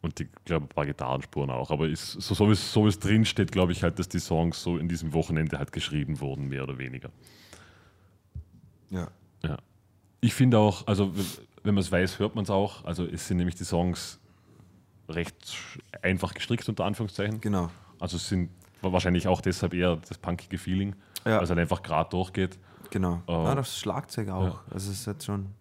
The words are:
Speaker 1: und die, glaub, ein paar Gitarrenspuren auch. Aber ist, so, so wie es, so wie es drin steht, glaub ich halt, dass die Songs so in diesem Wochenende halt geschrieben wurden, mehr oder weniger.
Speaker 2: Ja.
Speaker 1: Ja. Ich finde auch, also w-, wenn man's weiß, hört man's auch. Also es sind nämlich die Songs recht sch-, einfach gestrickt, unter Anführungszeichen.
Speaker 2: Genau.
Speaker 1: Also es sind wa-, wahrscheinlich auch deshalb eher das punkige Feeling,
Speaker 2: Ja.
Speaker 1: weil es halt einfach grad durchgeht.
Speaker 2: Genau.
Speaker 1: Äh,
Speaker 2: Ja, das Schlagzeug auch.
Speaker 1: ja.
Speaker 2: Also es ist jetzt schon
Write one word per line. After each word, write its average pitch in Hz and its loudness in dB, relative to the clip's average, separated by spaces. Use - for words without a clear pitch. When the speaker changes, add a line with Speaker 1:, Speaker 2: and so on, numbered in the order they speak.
Speaker 1:
und 80 -6
die, 78 -8
glaub, 80 0
ein 69 -10
paar 73 -2
Gitarrenspuren 67 -4
auch. 62 -4
Aber 78 2
ist, - -6
so, - -4
so 101 6
wie 107 8
es, - 0
so 107 6
wie - 8
es 98 2
drin 107 4
steht, 98 0
glaub 92 4
ich 80 0
halt, 85 0
dass 87 0
die 90 -2
Songs 82 0
so 87 0
in 80 -2
diesem 82 -4
Wochenende 80 0
halt 71 -6
geschrieben 73 -4
wurden, 69 -6
mehr 67 -6
oder 65 -8
weniger. 65 -10
Speaker 2:
Ja. 92 -4
Speaker 1:
Ja. 78 -2
Ich 117 4
finde 127 8
auch, 107 6
also 98 2
w-, 98 -2
wenn 104 2
man's 95 0
weiß, 90 2
hört 101 0
man's 101 -4
auch. 101 0
Also 85 -4
es 85 -8
sind 92 2
nämlich 90 0
die - -10
Songs 87 -2
recht 80 -4
sch-, - -12
einfach 92 2
gestrickt, - -4
unter 101 0
Anführungszeichen. 107 -2
Speaker 2:
Genau. 95 0
Speaker 1:
Also 90 -6
es 82 -4
sind 90 0
wa-, 95 0
wahrscheinlich 90 4
auch 90 4
deshalb 90 0
eher 87 2
das - -14
punkige 90 -6
Feeling, 98 -2
Speaker 2:
Ja. 110 4
Speaker 1:
weil 92 4
es 80 0
halt 87 2
einfach 87 0
grad 80 0
durchgeht. 92 -2
Speaker 2:
Genau. 90 0
Speaker 1:
Äh, 85 -2
Speaker 2:
Ja, 82 2
das 135 -4
Schlagzeug 104 -4
auch. 95 0
Speaker 1:
ja. 90 -2
Speaker 2:
Also 95 -6
es 98 -6
ist - -10
jetzt 101 -8
schon 98 -4